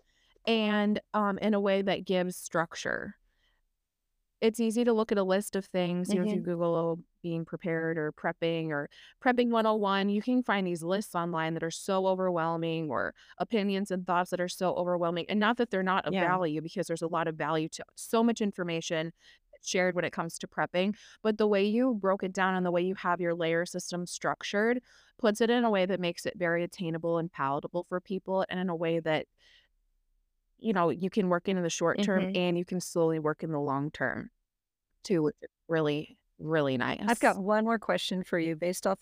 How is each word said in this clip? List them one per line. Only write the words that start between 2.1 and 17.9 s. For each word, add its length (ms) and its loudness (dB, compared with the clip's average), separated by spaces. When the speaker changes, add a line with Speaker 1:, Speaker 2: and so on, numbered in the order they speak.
Speaker 1:
structure. 800 -4
It's 200 2
easy 240 2
to 100 4
look 180 0
at 60 2
a 60 2
list 320 0
of 100 -2
things, 480 0
you 60 2
know, 40 2
if 80 0
you 60 0
Speaker 2:
Mm-hmm. 140 -4
Speaker 1:
Google, 240 0
oh, 240 0
being 200 -4
prepared 540 -2
or 140 -2
prepping 580 -2
or 180 -4
prepping 300 2
one 160 2
oh 80 4
one, 360 2
you 120 2
can 220 2
find 220 0
these 180 -4
lists 320 -2
online 400 -2
that 80 -4
are 80 -2
so 340 -2
overwhelming 840 0
or 240 -2
opinions 500 0
and 160 -2
thoughts 240 0
that 100 -2
are 80 0
so 280 0
overwhelming. 520 0
And 120 0
not 180 4
that 140 0
they're 100 0
not 240 0
of 80 0
Speaker 2:
Yeah. 140 2
Speaker 1:
value, 340 0
because 240 -4
there's 160 -4
a 60 -2
lot 200 0
of 80 -4
value 340 0
to 140 -12